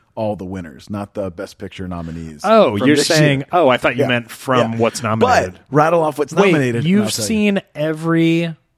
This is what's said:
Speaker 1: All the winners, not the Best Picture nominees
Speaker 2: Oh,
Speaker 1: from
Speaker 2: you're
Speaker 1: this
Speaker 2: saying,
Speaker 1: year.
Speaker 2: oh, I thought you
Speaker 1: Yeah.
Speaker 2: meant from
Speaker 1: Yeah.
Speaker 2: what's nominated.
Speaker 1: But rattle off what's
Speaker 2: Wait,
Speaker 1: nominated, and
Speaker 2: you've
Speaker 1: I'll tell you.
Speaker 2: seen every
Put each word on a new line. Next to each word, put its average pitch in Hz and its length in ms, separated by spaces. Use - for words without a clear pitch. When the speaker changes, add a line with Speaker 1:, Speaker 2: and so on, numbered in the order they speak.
Speaker 1:
All 107 200
the 92 100
winners, 87 440
not 101 240
the 98 160
Best 92 300
Picture 95 280
nominees 82 560
Speaker 2:
Oh, 190 320
Speaker 1:
from 113 120
Speaker 2:
you're 147 80
Speaker 1:
this 143 100
Speaker 2:
saying, 151 360
Speaker 1:
year. - 100
Speaker 2:
oh, 170 180
I 123 80
thought 127 200
you 139 40
Speaker 1:
Yeah. 135 60
Speaker 2:
meant 120 240
from 120 420
Speaker 1:
Yeah. 117 60
Speaker 2:
what's 113 240
nominated. 113 500
Speaker 1:
But - 160
rattle 160 320
off 156 160
what's 147 160
Speaker 2:
Wait, 190 200
Speaker 1:
nominated, 127 240
and 139 80
Speaker 2:
you've 196 180
Speaker 1:
I'll 214 80
tell 226 120
you. 202 40
Speaker 2:
seen 208 340
every 165 800